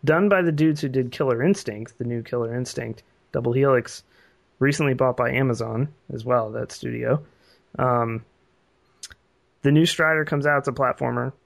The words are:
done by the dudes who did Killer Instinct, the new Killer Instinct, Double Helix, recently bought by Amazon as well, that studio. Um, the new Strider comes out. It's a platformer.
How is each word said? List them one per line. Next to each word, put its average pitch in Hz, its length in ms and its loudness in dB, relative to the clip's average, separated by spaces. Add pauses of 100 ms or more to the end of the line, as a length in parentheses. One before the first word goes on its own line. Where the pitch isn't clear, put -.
done 170 240 4
by 190 140 4
the 170 80 2
dudes 151 300 2
who 143 80 -4
did 127 240 -2
Killer 127 280 0
Instinct, 120 580 -2
the 123 60 -6
new 117 200 -4
Killer 117 280 -4
Instinct, 120 520 -8 (260)
Double 120 220 0
Helix, 135 500 2 (560)
recently 139 360 2
bought 127 220 2
by 123 140 0
Amazon 120 560 0 (260)
as 113 120 -10
well, 120 260 0
that 117 220 -8
studio. 120 500 -2 (560)
Um, 117 460 0 (1400)
the 139 80 4
new 156 160 6
Strider 156 380 2
comes 143 220 -2
out. 143 120 4
It's 139 100 -2
a 127 40 -4
platformer. 123 600 -2 (140)